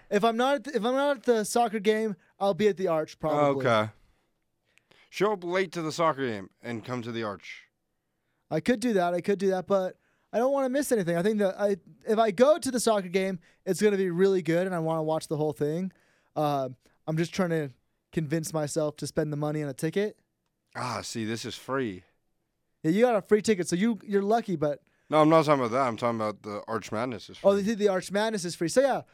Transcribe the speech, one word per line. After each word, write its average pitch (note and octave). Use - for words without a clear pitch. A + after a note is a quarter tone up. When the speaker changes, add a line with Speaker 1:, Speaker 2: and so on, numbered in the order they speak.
Speaker 1:
if G3+
I'm A3+
not C4+
at A#3
the, C#4+
if G3+
I'm B3+
not C#4+
at G3+
the A3
soccer A3+
game, G#3+
I'll G3
be G#3
at F#3+
the F#3
Arch D#3
probably. C#3+
Speaker 2:
Okay. A2
Show G3+
up F3+
late F3+
to E3+
the D#3
soccer D3+
game G2+
and A#2
come B2
to A#2+
the A2+
Arch. G2
Speaker 1:
I D#3+
could A#3+
do A#3+
that. F3
I F3
could G3
do G3
that, F#3
but F#3+
I G3+
don't C4
wanna C4+
miss C4+
anything. F3
I F3
think G#3+
that F#3+
I, G3+
if A3
I A3+
go C4
to C4
the B3
soccer G#3
game, F#3+
it's F3+
gonna G#3
be F#3+
really F#3
good, E3
and F#3
I E3+
wanna D#3+
watch D#3
the D#3
whole D3+
thing. D#3+
Uh, C#3+
I'm D#3+
just E3
trying F3+
to D#3
convince D#3+
myself D3+
to D3
spend D3+
the C#3+
money D3+
on C#3+
a C3+
ticket. F#3+
Speaker 2:
Ah, A#2+
see, -
this A2
is G#2+
free. A#2+
Speaker 1:
Yeah, D#3+
you G3+
got A#3+
a F#3+
free G#3+
ticket, F3+
so F3
you, A3
you're G3+
lucky, G3+
but D3
Speaker 2:
No, D3+
I'm D3+
not D#3+
talking C#3+
about A#2
that. C3
I'm A#2
talking A#2
about G#2+
the G#2
Arch G#2+
Madness A2
is F#2
free. F#3+
Speaker 1:
Oh, G3+
the, G3+
the G3+
Arch F#3+
Madness G#3
is E3+
free. E3+
So, B3
yeah. A#3+